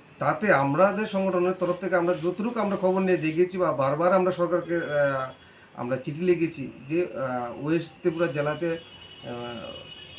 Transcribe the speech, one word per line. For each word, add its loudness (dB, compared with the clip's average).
তাতে 2
আমাদের 4
সংগঠনের 0
তরফ 0
থেকে -2
আমরা 2
যতটুকু -2
আমরা 0
খবর 2
নিয়ে 4
দেখেছি 0
বা 2
বারবার 2
আমরা 4
সরকারকে, 0
আহ, 0
আমরা -2
চিঠি -6
লিখেছি 0
যে, 0
আহ, -6
ওয়েস্ট 0
ত্রিপুরা 0
জেলাতে, -2
আহ, -2